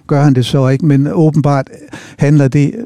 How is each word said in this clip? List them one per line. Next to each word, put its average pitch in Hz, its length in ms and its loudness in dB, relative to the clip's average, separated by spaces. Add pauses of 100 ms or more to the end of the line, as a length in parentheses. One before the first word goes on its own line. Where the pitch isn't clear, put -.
gør 143 140 0
han 147 120 2
det 127 120 0
så 135 220 0
ikke? 135 180 -2
Men 143 280 2
åbenbart 147 560 0 (480)
handler 143 300 2
det 143 280 -2 (100)